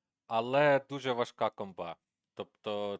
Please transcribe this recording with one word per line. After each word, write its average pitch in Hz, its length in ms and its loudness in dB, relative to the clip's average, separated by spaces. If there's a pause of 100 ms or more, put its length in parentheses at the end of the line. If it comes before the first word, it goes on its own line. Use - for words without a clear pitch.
(280)
Але 135 520 4 (100)
дуже 135 220 -4
важка 120 380 0
комба. 90 460 -10 (440)
Тобто 104 600 -6